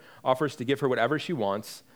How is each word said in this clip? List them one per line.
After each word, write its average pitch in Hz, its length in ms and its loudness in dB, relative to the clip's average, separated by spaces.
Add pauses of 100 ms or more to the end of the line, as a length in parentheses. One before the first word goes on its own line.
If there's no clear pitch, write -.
(240)
offers 131 320 2
to 123 80 -6
give 131 160 0
her 143 80 2
whatever 123 300 2
she - 140 -6
wants, 107 500 -2 (140)